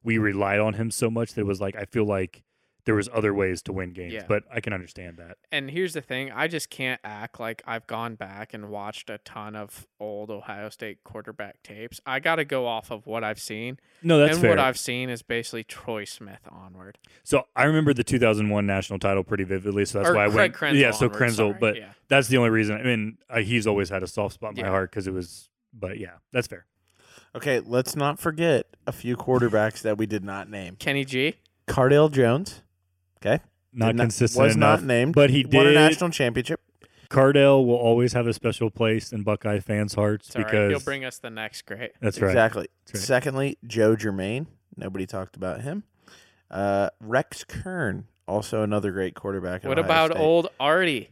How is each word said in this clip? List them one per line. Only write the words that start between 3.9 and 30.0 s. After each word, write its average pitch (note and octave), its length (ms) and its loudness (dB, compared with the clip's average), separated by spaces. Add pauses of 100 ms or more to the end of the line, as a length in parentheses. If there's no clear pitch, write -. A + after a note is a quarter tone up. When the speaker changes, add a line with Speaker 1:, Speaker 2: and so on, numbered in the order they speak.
Speaker 1:
games, F2 220 -14
Speaker 2:
Yeah. G#2 140 -12
Speaker 1:
but G#2 220 -2
I A#2+ 120 -6
can A2 120 -8
understand F2+ 440 -14
that. E2+ 200 -20 (140)
Speaker 2:
And C#3 180 -6
here's E3+ 240 -6
the D#3 80 -8
thing. C3 300 -10
I C3 160 -4
just D#3+ 240 -6
can't B2+ 320 -6
act G#2+ 360 -14
like A2+ 280 -10
I've A2+ 180 -8
gone A2+ 300 -8
back G2+ 380 -14
and G#2 160 -16
watched G#2 420 -12
a G#2 80 -12
ton G#2+ 360 -16
of G#2 300 -16 (140)
old G#2+ 320 -10
Ohio G#2 380 -12
State - 340 -16
quarterback G#2+ 580 -16
tapes. A2 440 -18
I C3 140 -4
gotta D#3+ 260 0
go C3 200 -4
off A2+ 240 -6
of G#2+ 160 -12
what A2+ 180 -6
I've G#2+ 160 -6
seen. A#2 380 -10 (240)
Speaker 1:
No, E3 160 4
that's D3+ 200 6
Speaker 2:
And - 40 2
Speaker 1:
fair. A2+ 100 6
Speaker 2:
what A#2+ 80 4
I've C3 200 0
seen B2+ 300 -6
is A#2 120 -10
basically A#2 440 -8
Troy G#2+ 400 -10
Smith G2 440 -20
onward. F#2 480 -20 (260)
Speaker 1:
So C#3 320 0
I B2+ 100 4
remember D#3 280 4
the A#2 120 0
two C3+ 120 0
thousand G#2+ 320 4
one G#2 160 2
national G2 340 -2
title G2 240 0
pretty G2 200 -4
vividly, G2 420 -2
so G2+ 140 -4
that's E3 100 2
Speaker 2:
Or F3 60 2
Speaker 1:
why G#2 100 4
I G#2 40 2
Speaker 2:
Craig G#2 80 -2
Speaker 1:
went. F#3+ 180 2
Speaker 2:
Krenzel D3 240 2
Speaker 1:
Yeah, B2 120 6
so G#2+ 160 0
Speaker 2:
onward, G#2+ 140 -2
Speaker 1:
Krenzel, A#2 140 2
Speaker 2:
sorry. G#2 240 0
Speaker 1:
but G#2+ 160 0
Speaker 2:
Yeah. G#2 180 -16 (140)
Speaker 1:
that's C3+ 220 4
the C3 80 4
only A#2+ 120 6
reason. G#2+ 300 2
I B2 40 -8
mean, A2+ 340 -2 (120)
uh, A#2 120 -2
he's A2 260 0
always G2+ 220 0
had F#2+ 120 -4
a F2+ 60 -6
soft G2+ 280 -6
spot G#2+ 160 -12
in G#2+ 60 -12
Speaker 2:
Yeah. - 60 -6
Speaker 1:
my G2 60 -4
heart F#2+ 220 -2
'cause G2 140 -8
it F#2+ 80 -6
was, - 360 -10 (240)
but G2 260 -12
yeah, F2 180 -16 (140)
that's B2 160 -2
fair. F2 180 -18 (680)
Speaker 3:
Okay, B2+ 240 0
let's B2 360 -2
not D3 240 -2
forget D#3+ 460 0 (220)
a - 40 -6
few A#2+ 240 -4
quarterbacks A2+ 680 2
that G#2+ 160 0
we A2 80 0